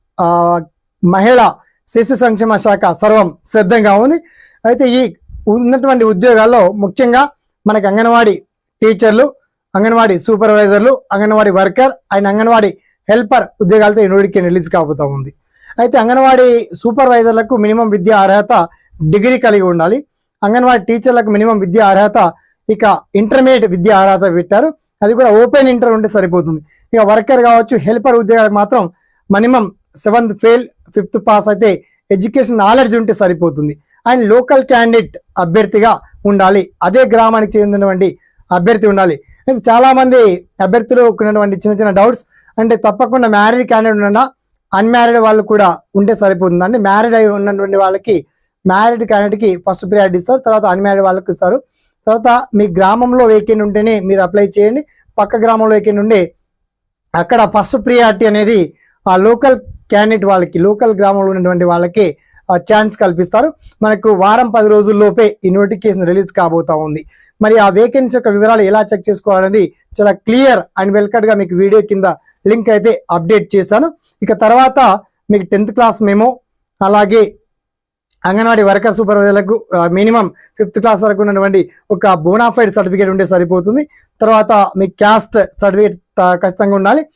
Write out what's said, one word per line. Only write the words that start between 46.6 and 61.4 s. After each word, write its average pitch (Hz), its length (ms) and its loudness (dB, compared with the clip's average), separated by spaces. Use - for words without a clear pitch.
అంటే 233 140 -2
మ్యారీడ్ 214 360 0
అయి 220 140 2
ఉన్నటువంటి 202 480 -4
వాళ్ళకి, 190 500 -2
మ్యారీడ్ 220 380 0
క్యాండిడేట్కి 202 640 -2
ఫస్ట్ 185 200 -6
ప్రయారిటీ 190 280 0
ఇస్తారు, 254 200 -2
తర్వాత 220 260 -2
అన్‌మ్యారీడ్ 196 400 0
వాళ్ళకి 190 260 -2
ఇస్తారు. 185 320 -2
తర్వాత 240 460 0
మీ 208 120 2
గ్రామంలో 233 580 0
వేకెంట్ 214 380 2
ఉంటేనే 208 380 -2
మీరు 190 200 -2
అప్లై 190 280 0
చేయండి. 226 260 0
పక్క 208 180 -2
గ్రామంలో 220 380 0
వేకెంట్ 208 260 0
ఉండే 202 340 0
అక్కడ 208 440 0
ఫస్ట్ 208 180 -2
ప్రయారిటీ 226 500 2
అనేది 208 460 0
ఆ 185 80 2
లోకల్ 233 420 2
క్యాండిడేట్ 214 340 0
వాళ్ళకి, 180 340 0
లోకల్ 208 360 0
గ్రామంలో 196 360 0
ఉన్నటువంటి 180 340 -2